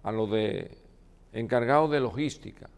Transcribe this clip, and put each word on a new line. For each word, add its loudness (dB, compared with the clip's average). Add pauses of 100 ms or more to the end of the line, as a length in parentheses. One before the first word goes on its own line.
a -4
los 0
de -2 (540)
encargados 2
de 2
logística -6